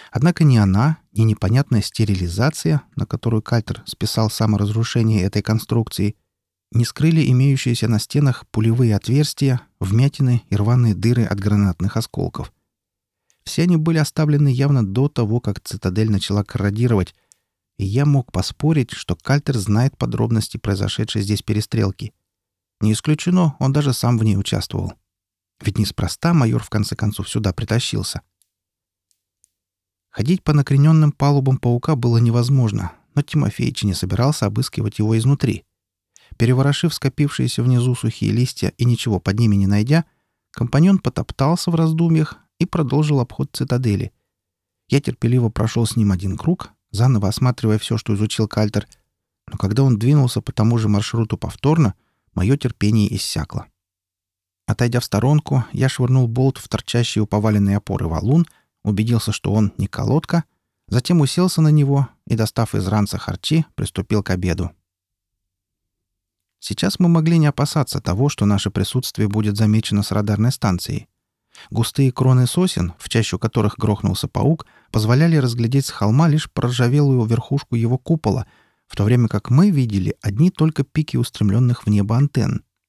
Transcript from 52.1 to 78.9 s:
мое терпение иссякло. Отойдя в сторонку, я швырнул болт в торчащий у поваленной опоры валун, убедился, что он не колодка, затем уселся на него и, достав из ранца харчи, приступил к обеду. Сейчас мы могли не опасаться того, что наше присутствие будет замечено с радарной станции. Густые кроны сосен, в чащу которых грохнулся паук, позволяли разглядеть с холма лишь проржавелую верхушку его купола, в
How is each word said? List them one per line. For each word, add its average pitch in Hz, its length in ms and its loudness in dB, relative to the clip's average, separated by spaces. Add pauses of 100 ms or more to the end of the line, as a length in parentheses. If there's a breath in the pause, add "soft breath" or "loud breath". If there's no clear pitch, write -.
мое 95 240 0
терпение 107 580 0
иссякло. - 520 -8 (1000)
Отойдя 120 320 0
в - 60 -4
сторонку, 135 640 0
я - 160 0
швырнул 127 400 2
болт 127 300 0
в - 100 -18
торчащий - 540 -2
у 104 40 0
поваленной 104 520 2
опоры 98 300 -4
валун, 123 380 2 (380 soft breath)
убедился, 110 480 0
что - 220 -4
он 107 240 2
не 98 100 -2
колодка, 151 560 -2 (460)
затем 151 320 2
уселся 170 400 0
на 156 80 4
него 139 400 2 (160)
и, 117 100 -4
достав 110 400 -2
из 98 120 -2
ранца 104 300 0
харчи, - 480 -2 (100)
приступил 98 480 -4
к - 60 -6
обеду. 90 420 -2 (1900)
Сейчас - 400 -4
мы 175 80 2
могли 165 300 2
не 151 100 4
опасаться 143 540 -2
того, 110 260 0
что 104 180 -2
наше 101 240 0
присутствие 107 600 -4
будет 104 260 -2
замечено 107 480 0
с - 80 -6
радарной 104 400 0
станции. - 560 -4 (600 loud breath)
Густые 127 420 0
кроны 123 340 4
сосен, 175 540 0
в - 80 -16
чащу 107 320 -2
которых 107 380 -2
грохнулся 101 500 -2
паук, - 380 -2 (260 soft breath)
позволяли 131 460 2
разглядеть 120 480 0
с - 60 -10
холма 127 360 2
лишь 151 240 0
проржавелую 123 720 0
верхушку 117 520 -4
его 117 220 0
купола, 123 500 -2 (380 soft breath)
в - 120 -20